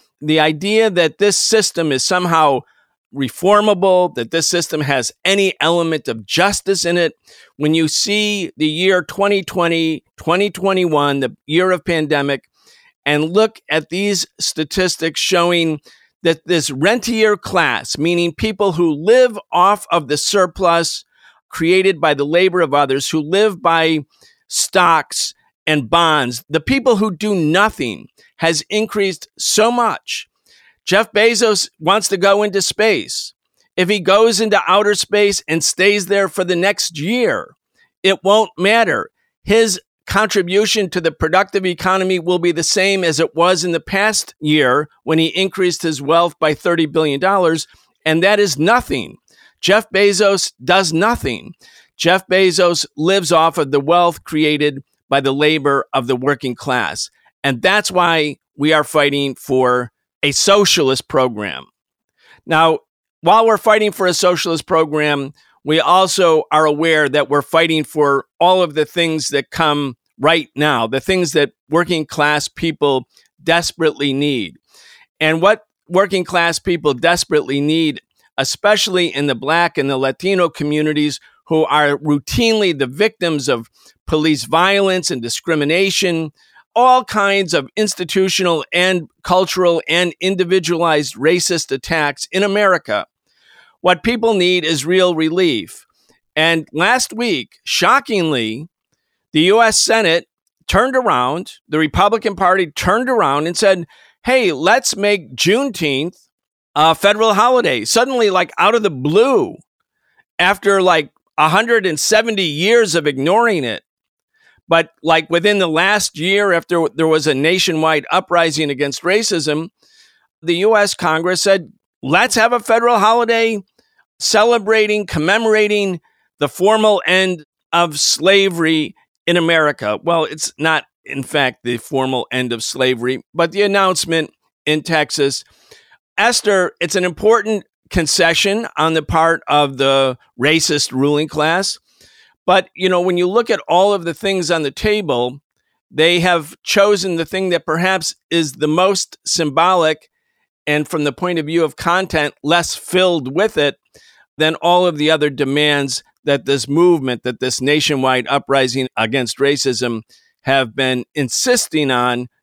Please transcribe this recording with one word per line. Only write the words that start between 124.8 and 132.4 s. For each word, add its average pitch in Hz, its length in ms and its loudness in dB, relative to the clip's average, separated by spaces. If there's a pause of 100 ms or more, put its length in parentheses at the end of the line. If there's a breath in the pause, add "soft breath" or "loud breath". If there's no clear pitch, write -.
commemorating 190 920 0 (400)
the 147 80 0
formal 214 580 2
end 185 380 0 (280)
of 165 260 0
slavery 165 960 0 (320)
in 175 100 2
America." 156 640 0
Well, 165 220 0
it's 147 340 -8
not, 156 260 -2 (200)
in 135 180 -10
fact, 135 420 -4
the 120 140 -4
formal 131 520 -4
end 123 220 -4